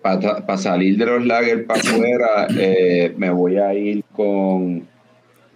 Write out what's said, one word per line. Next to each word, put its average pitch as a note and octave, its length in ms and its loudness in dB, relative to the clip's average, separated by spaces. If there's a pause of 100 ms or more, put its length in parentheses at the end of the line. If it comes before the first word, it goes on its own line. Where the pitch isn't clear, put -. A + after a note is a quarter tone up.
pa F#2+ 180 0
ta-, G#2 260 -2
pa G2 120 -4
salir G2 400 0
de A2+ 80 0
los A#2+ 200 0
lager A#2 400 0
pa' A2+ 80 -4
afuera, A2+ 760 0
<coughs> - 80 -2
eh, F2+ 600 2
me F#2+ 120 -2
voy F2+ 280 0
a G2+ 160 0
ir G#2 320 -4 (100)
con F#2+ 720 -2 (680)